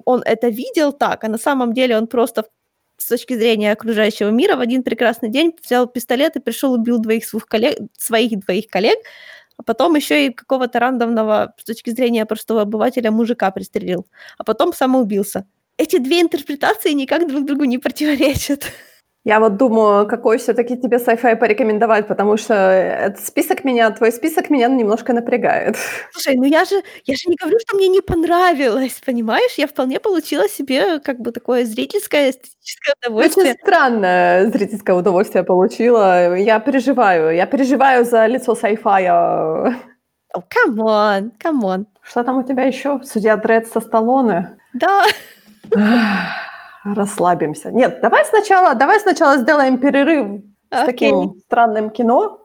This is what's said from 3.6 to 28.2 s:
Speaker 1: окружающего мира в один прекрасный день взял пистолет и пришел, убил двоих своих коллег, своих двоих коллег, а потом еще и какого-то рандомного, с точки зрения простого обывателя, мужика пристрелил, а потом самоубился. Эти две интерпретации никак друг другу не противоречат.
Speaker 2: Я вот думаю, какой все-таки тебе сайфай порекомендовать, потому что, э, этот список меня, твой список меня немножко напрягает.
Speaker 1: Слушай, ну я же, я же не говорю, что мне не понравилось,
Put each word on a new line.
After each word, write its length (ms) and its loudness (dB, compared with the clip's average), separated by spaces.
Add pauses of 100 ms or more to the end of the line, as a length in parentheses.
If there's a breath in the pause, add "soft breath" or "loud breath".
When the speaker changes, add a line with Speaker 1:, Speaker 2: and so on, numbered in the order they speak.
Speaker 1:
окружающего 580 -2
мира 240 2
в 60 -4
один 220 -2
прекрасный 460 -2
день 240 0 (100)
взял 240 0
пистолет 500 -2
и 20 -8
пришел, 340 -4
убил 260 0
двоих 260 -2
своих 220 -10
коллег, 300 -2 (200)
своих 420 0
двоих 300 -4
коллег, 280 0 (600 loud breath)
а 60 -20
потом 320 0
еще 200 0
и 160 2
какого-то 480 -4
рандомного, 800 0
с 80 -20
точки 260 -8
зрения 340 0
простого 360 -4
обывателя, 500 -2
мужика 400 0
пристрелил, 540 -6 (340 loud breath)
а 40 -14
потом 300 -2
самоубился. 720 -2 (320)
Эти 220 0
две 220 0
интерпретации 720 -2
никак 340 -2
друг 180 -4
другу 200 -2
не 140 -2
противоречат. 920 -2 (560 loud breath)
Speaker 2:
Я 120 4
вот 180 2
думаю, 500 4
какой 300 0
все-таки 400 -2
тебе 220 0
сайфай 360 0
порекомендовать, 720 0
потому 300 0
что, 160 -4
э, 540 2
этот 200 -8
список 380 -2
меня, 260 2
твой 200 0
список 400 -4
меня 180 4
немножко 440 0
напрягает. 640 -2 (360 loud breath)
Speaker 1:
Слушай, 240 -2
ну 80 2
я 200 2
же, 100 -2 (320 loud breath)
я 80 -4
же 140 -4
не 120 0
говорю, 180 0
что 180 -6
мне 120 2
не 120 4
понравилось, 1040 0